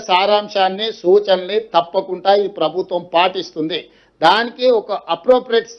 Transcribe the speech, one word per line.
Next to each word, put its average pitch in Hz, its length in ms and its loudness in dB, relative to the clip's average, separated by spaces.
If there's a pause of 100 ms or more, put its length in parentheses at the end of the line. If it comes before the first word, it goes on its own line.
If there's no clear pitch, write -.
సారాంశాన్ని 202 800 0 (140)
సూచనల్ని 190 580 2 (160)
తప్పకుండా 180 560 0 (140)
ఈ - 20 -6 (120)
ప్రభుత్వం 175 420 -4 (140)
పాటిస్తుంది. 170 640 -2 (460)
దానికి 233 400 2 (140)
ఒక 202 120 -6 (240)
అప్రోప్రియేట్ 233 640 0